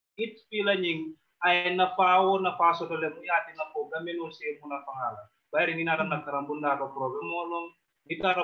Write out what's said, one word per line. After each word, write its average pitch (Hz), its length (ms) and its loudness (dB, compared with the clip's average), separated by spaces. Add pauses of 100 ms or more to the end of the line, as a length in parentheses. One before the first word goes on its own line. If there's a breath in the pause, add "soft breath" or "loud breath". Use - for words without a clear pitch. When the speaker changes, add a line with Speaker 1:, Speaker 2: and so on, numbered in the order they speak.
(180)
Speaker 1:
it 226 240 -4
fila 202 320 0
ñiŋ 170 240 0 (380)
a 175 140 0
ye 180 200 2
nafaa 185 480 4
wo 190 180 6
nafaa 175 380 4
soto 165 220 -4
le 160 120 -2
muŋ 160 140 -8
ye 180 80 -8
a 165 120 4
tinna 156 260 -8
ko - 180 -8
gambenoo 165 480 -6
se 151 180 -16
muŋ 147 160 -12
nafaa 135 440 -6
la. 104 100 -14 (240)
Bayiri 165 280 2
niŋ 165 120 -4
naata 156 180 0
na 151 140 -2
Speaker 2:
Mm. - 80 -8
Speaker 1:
karambunda 143 500 -2
to 135 140 -4
problème 131 400 -4
o 170 140 -2
loŋ, 170 200 -6 (460)
niŋ 160 80 -4
taata 180 260 2